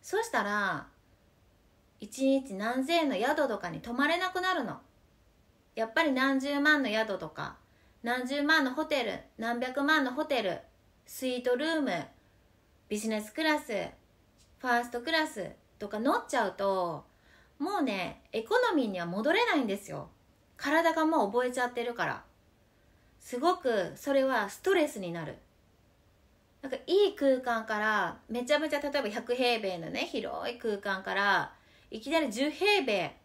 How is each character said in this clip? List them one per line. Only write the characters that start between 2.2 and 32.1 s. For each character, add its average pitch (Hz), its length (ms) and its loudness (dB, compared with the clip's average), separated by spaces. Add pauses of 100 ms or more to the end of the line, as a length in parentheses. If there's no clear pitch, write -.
日 269 300 2
何 233 300 -2
千 330 180 2
円 294 80 2
の 214 40 0
宿 269 320 2
と 214 120 -2
か 175 120 -6
に 160 100 -8
泊 233 140 -8
ま 277 140 2
れ 339 100 2
な 370 120 0
く 370 100 -2
な 370 140 2
る 311 100 -2
の。 - 160 -8 (960)
や 220 100 -2
っ 220 60 -12
ぱ 320 100 2
り 311 80 4
何 269 300 2
十 285 180 -2
万 294 240 4
の 233 60 0
宿 214 300 0
と 160 100 -8
か、 - 280 -10 (480)
何 247 220 -2
十 285 160 0
万 294 240 4
の 254 80 -2
ホ 311 100 0
テ 294 180 0
ル、 196 160 -4 (200)
何 233 220 -2
百 254 220 -2
万 302 220 4
の 254 80 -2
ホ 302 140 -2
テ 269 160 0
ル、 185 160 -2 (480)
ス - 200 -8
イ 247 100 -2
ー 240 60 -6
ト 247 140 2
ル 269 80 -2
ー 320 160 0
ム、 254 100 0 (960)
ビ 208 120 -4
ジ 220 100 -4
ネ 214 140 -2
ス 214 100 -12
ク 320 100 -4
ラ 302 160 2
ス、 294 140 -8 (880)
フ - 80 -8
ァ 240 160 4
ー - 20 -2
ス 240 60 -12
ト 240 100 -6
ク 247 100 -6
ラ 320 160 2
ス 202 260 -8 (260)
と 208 100 -8
か 214 100 -6
乗 285 200 2
っ 480 100 -4
ち - 60 -6
ゃ 220 140 2
う 185 60 -6
と、 185 520 -2 (520)
も 381 200 -2
う 339 40 2
ね、 196 380 -4 (120)
エ 220 100 -2
コ 403 180 0
ノ 453 160 2
ミ 262 80 4
ー - 40 -2
に 185 120 -4
は 170 60 -4
戻 214 260 0
れ 466 140 4
な 415 80 2
い 302 60 4
ん 240 60 0
で 196 120 -2
す - 120 -14
よ。 147 200 -10 (480)
体 320 340 2
が 320 140 2
も 311 200 4
う 196 60 -4
覚 247 140 2
え 247 40 -2
ち 247 120 -2
ゃ 240 60 0
っ 247 40 -8
て 240 100 -6
る 233 120 -4
か 185 100 -2
ら。 - 200 -6 (960)
す - 200 -8
ご 349 160 2
く 214 400 0
そ - 160 -4
れ 277 100 4
は 233 280 0
ス - 100 -16
ト 392 140 4
レ 320 120 4
ス 240 140 -6
に 180 100 -6
な 165 140 -6
る。 - 140 -10 (1200)
な 277 80 -12
ん 262 40 -6
か 262 40 -6 (100)
い 392 260 6
い - 40 -14
空 262 240 4
間 233 240 -2
か 220 140 -2
ら、 208 400 0 (100)
め 240 160 -4
ち 247 80 2
ゃ 294 60 4
め 311 100 0
ち 285 80 -2
ゃ 285 40 0
例 285 180 -4
え 277 40 0
ば 214 60 -2
百 220 260 -4
平 240 260 2
米 185 180 -4
の 165 100 -10
ね、 208 120 -6
広 233 520 -6
い 240 60 -10
空 214 180 -2
間 196 260 -4
か 190 120 -6
ら、 196 400 2 (360)
い 220 120 -10
き 277 80 -6